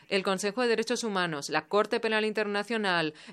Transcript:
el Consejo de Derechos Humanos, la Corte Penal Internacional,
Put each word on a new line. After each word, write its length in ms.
el 160
Consejo 380
de 80
Derechos 340
Humanos, 460
la 180
Corte 320
Penal 240
Internacional, 880